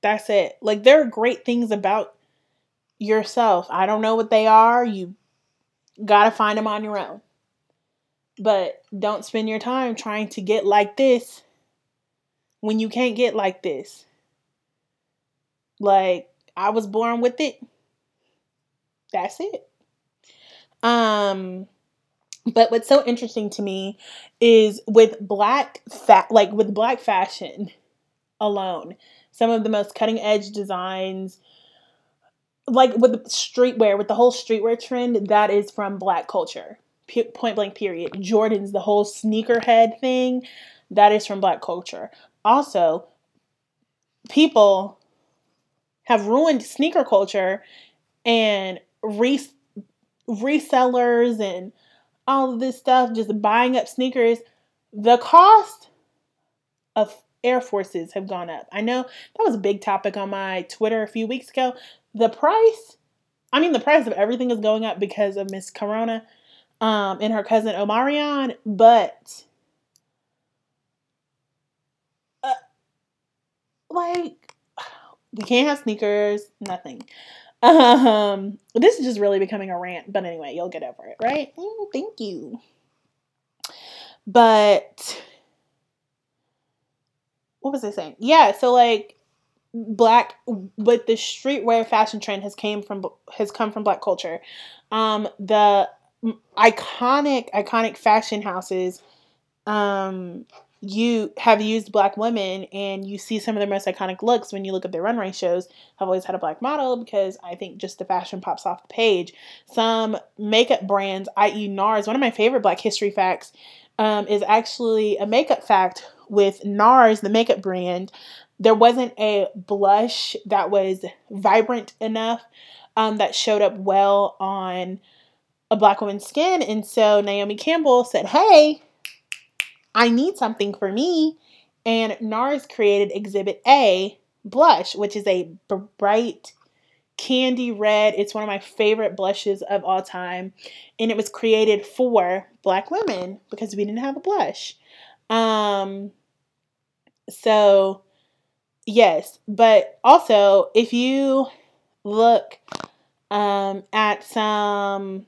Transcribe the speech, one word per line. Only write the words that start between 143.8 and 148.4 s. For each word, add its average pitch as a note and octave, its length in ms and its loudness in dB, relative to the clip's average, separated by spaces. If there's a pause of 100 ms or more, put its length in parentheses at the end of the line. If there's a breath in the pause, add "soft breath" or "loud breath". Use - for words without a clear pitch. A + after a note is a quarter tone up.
didn't G#3+ 140 -8
have C#4 180 -8
a - 40 -14
blush. - 540 -4 (540 soft breath)
Um, G3+ 840 -2 (1160)
so, G3 720 4 (840)